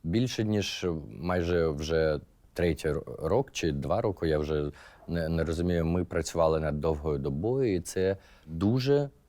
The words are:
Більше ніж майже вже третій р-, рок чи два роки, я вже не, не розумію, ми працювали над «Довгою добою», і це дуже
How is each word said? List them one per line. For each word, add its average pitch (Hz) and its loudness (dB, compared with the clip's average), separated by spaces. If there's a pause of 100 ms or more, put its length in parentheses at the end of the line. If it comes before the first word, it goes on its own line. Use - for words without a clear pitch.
Більше 113 0
ніж 104 -2 (320)
майже 87 2
вже 78 0 (340)
третій 85 0
р-, 73 -2 (180)
рок 104 0
чи 82 -2
два 71 0
роки, 92 -2
я 76 2
вже 76 -2 (360)
не, 82 -2
не 82 2
розумію, 85 0
ми 85 2
працювали 82 2
над 73 -2
«Довгою 76 0
добою», 98 0
і 87 0
це 95 0 (300)
дуже 127 2 (200)